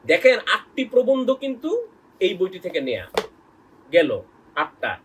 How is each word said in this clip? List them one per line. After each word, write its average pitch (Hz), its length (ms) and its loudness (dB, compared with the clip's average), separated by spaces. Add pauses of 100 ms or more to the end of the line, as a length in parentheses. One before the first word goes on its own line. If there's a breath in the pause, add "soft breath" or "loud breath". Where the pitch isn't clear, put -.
দেখেন 220 340 6
আটটি - 460 -4
প্রবন্ধ 254 480 2
কিন্তু 269 360 -6 (500)
এই 185 140 0
বইটি 185 260 -4
থেকে 170 220 -8
নেয়া 113 240 -6 (840)
গেল, 156 180 4 (460)
আটটা। 139 360 -6 (140)